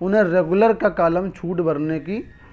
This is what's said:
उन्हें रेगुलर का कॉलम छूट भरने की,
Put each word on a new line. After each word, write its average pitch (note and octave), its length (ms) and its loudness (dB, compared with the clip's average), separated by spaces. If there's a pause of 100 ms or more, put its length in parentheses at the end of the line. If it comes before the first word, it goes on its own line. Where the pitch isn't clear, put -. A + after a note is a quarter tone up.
उन्हें G3 220 2
रेगुलर F#3 500 2
का A3 160 0
कॉलम F3 400 0
छूट F3 320 -6
भरने D#3 380 -2
की, F3+ 200 -8 (340)